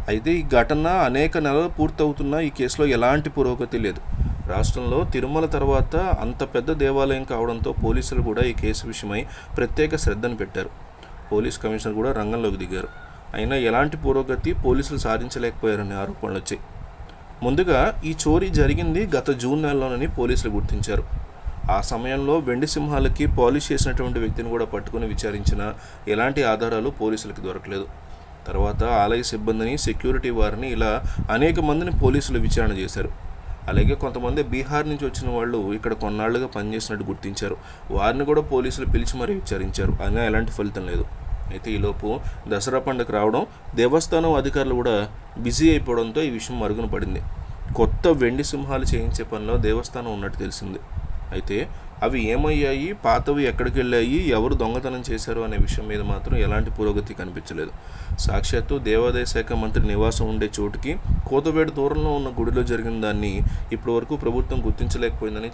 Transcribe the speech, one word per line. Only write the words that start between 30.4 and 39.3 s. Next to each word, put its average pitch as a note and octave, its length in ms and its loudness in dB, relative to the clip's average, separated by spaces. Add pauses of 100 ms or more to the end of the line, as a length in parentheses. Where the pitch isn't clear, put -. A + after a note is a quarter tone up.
ఇలా A2 300 0 (280)
అనేక D#3+ 300 4
మందిని D#3 300 0
పోలీసులు C3 480 2
విచారణ A2 340 2
చేశారు. F#2 380 -4 (580)
అలాగే B2+ 260 6
కొంతమంది C3 480 -2
బీహార్ C3+ 440 -2
నుంచి D3 180 -4
వచ్చిన B2 320 -2
వాళ్ళు A#2 360 0
ఇక్కడ A2 200 -2
కొన్నాళ్లుగా A2 540 -2
పనిచేసినట్టు G#2+ 580 -4
గుర్తించారు. G2 520 -6 (340)
వారిని A#2 340 2
కూడా D3+ 160 4
పోలీసులు B2+ 460 0
పిలిచి - 340 2
మరీ D#3 140 0